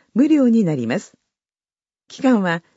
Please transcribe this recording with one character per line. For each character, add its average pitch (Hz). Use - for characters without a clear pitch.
無 269
料 285
に 226
な 160
り 123
ま 135
す。 -
期 -
間 247
は 170